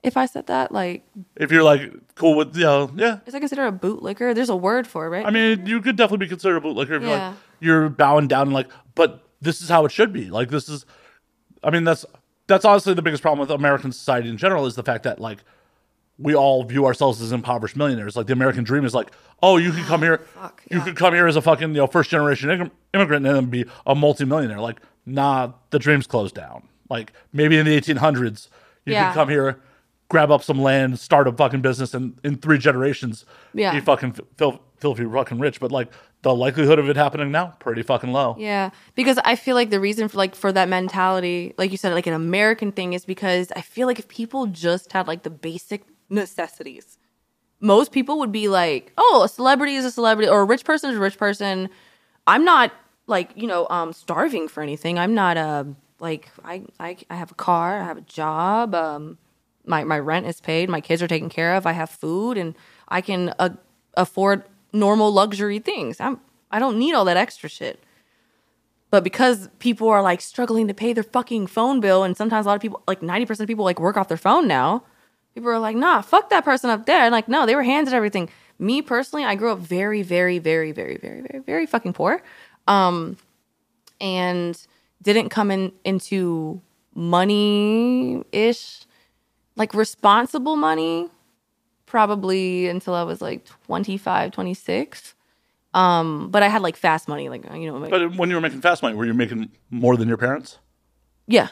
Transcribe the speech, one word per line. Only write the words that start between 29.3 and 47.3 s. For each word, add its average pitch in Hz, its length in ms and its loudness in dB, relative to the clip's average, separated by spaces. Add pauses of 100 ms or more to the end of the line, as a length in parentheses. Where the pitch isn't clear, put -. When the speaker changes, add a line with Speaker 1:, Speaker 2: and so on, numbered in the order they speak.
Speaker 2:
here, 135 280 0 (500)
grab 151 220 4
up 147 140 4
some 139 180 -2
land, 131 380 2
start 143 260 4
a 127 60 2
fucking 131 300 2
business, 127 320 -2
and 127 280 -6
in 143 140 -4
three 151 220 2
generations, 127 680 0 (280)
Speaker 1:
Yeah. 202 200 0
Speaker 2:
be 147 80 0
fucking 131 300 2
f-, - 140 -16 (120)
fil-, 143 240 0 (160)
filthy 120 300 -2
fucking 120 340 -4
rich. 143 180 -2
But, 127 140 -4
like, 127 160 -4 (340)
the 131 100 4
likelihood 139 460 4
of 139 100 2
it 147 60 2
happening 143 380 0
now, 170 260 -4
pretty 117 240 -4
fucking 123 300 -2
low. 127 260 0
Speaker 1:
Yeah, 202 320 -4 (240)
because 254 300 2
I 233 100 2
feel 254 220 -2
like 240 140 0
the 196 100 0
reason 214 260 -2
for, 196 120 -6
like, 190 180 -2
for 196 160 -2
that 185 160 2
mentality, 185 880 -2
like 190 140 -2
you 190 40 -8
said, 185 180 -4
like, 175 120 -2
an 170 60 -2
American 202 580 0
thing 185 220 -6
is 180 120 -8
because 180 520 -4
I 175 60 -12
feel 254 260 -4
like 247 100 -2
if 214 80 -16
people 233 400 -8
just 170 460 -4
had, 185 160 -4
like, 170 160 -8
the 175 60 -8
basic 165 520 -12 (280)
necessities, 170 880 -10 (640)